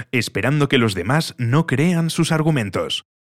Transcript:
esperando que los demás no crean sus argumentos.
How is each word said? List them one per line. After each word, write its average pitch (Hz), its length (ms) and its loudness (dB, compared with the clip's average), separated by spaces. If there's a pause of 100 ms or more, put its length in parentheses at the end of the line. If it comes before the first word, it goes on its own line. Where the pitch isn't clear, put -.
(120)
esperando 135 560 0
que 139 100 4
los 113 160 2
demás 120 440 -2
no 123 280 2
crean 165 420 0
sus 165 240 0
argumentos. 120 720 -2 (320)